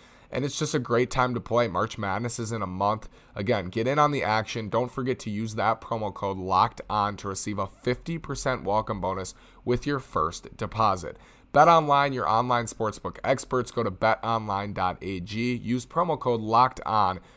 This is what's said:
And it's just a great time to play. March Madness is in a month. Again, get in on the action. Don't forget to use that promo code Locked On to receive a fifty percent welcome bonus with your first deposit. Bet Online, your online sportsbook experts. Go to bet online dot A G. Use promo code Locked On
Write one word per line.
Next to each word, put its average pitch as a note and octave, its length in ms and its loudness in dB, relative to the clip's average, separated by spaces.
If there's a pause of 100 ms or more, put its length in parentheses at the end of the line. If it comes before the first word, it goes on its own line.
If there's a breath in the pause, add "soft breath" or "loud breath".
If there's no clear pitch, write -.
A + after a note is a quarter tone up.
(300 loud breath)
And B2+ 140 -4
it's C#3 160 -4
just D#3 160 -2
a C#3+ 40 2
great A#2+ 300 2
time B2 260 0
to A2 40 -2
play. A#2 300 2
March F#2+ 280 -2
Madness G#2+ 400 -4
is A2 140 -4
in A2 100 -4
a F#2+ 60 -4
month. G2+ 400 -2 (260 loud breath)
Again, G2 360 -2
get A2+ 180 0
in C#3+ 100 0
on D3 140 4
the B2+ 120 -2
action. A2 440 -2
Don't B2 240 -2
forget B2+ 280 -2
to A2+ 100 -8
use G#2+ 260 -4
that A2 240 2
promo G#2+ 340 -4
code G2 240 -4
Locked F#2 520 2
On G2+ 280 0
to G2+ 120 -8
receive G2 280 -6
a F#2+ 100 -2
fifty - 500 -4
percent C3 480 -4
welcome G#2 340 0
bonus F#2 340 -4 (300 loud breath)
with B2 240 0
your C#3+ 120 0
first - 580 -4
deposit. G2+ 580 0 (380 loud breath)
Bet D#3 160 10
Online, D3 420 6
your A#2+ 160 -2
online A#2+ 380 2
sportsbook - 580 -6
experts. B2+ 480 0
Go A#2 120 0
to G#2+ 80 0
bet A2 300 2
online G#2 520 -2
dot F2+ 280 -2
A F#2 200 -6
G. A#2 340 -2
Use A#2+ 300 -2
promo E3 340 -2
code A#2+ 220 0
Locked A2+ 440 4
On F#2+ 360 2 (160 loud breath)